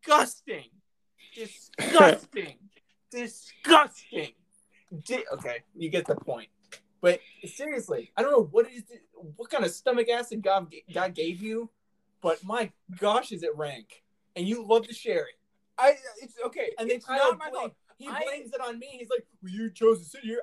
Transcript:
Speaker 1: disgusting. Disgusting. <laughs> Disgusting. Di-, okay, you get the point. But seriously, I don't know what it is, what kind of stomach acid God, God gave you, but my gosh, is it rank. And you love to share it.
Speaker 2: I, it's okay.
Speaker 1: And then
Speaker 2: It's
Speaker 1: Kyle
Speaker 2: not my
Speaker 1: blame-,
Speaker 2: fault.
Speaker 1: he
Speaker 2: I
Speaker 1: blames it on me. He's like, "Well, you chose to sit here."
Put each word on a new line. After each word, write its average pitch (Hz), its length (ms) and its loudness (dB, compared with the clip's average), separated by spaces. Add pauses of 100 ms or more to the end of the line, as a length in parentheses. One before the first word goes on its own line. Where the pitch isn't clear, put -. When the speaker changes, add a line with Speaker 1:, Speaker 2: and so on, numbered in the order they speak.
Speaker 1:
disgusting. 269 640 0 (640)
Disgusting. - 1200 2 (260)
<laughs> - 260 -20
Disgusting. - 1200 0 (760)
Di-, 247 260 -4
okay, 123 280 -8 (140)
you 165 140 -8
get 160 180 -2
the 160 100 0
point. 117 320 -10 (520)
But 175 200 4 (260)
seriously, 233 680 -8
I - 60 -2
don't 269 120 2
know 220 180 6
what 226 160 4
it 254 80 -18
is, 240 80 -14 (540)
what 233 120 -14
kind 262 160 0
of 175 60 0
stomach 240 400 0
acid 233 320 -2
God, 190 280 0 (220)
God 180 220 -2
gave 170 260 -4
you, 220 300 -6 (520)
but 165 200 0
my 214 300 -4 (260)
gosh, 208 320 2
is 180 140 -10
it 151 100 -2
rank. 143 480 -10 (320)
And 180 140 -4
you 226 180 -4
love 226 220 4
to 233 60 -16
share 180 320 -2
it. - 80 -20 (440)
Speaker 2:
I, 277 160 8 (260)
it's 262 140 -20 (120)
okay. 240 320 -4
Speaker 1:
And 226 120 -4
then 247 60 0
Speaker 2:
It's - 100 -12
Speaker 1:
Kyle 262 120 -2 (120)
Speaker 2:
not 302 80 -2
my 311 120 -10
Speaker 1:
blame-, 262 180 -8
Speaker 2:
fault. - 60 -14 (240)
Speaker 1:
he 277 100 -14
Speaker 2:
I 277 160 -6
Speaker 1:
blames 277 280 -10
it 254 80 -6
on 240 200 -8
me. 262 80 -16 (100)
He's 233 120 -12
like, 247 140 -2 (180)
"Well, 185 100 -12
you 220 180 -6
chose 226 300 4
to 165 60 -18
sit - 160 -20
here." 226 200 -6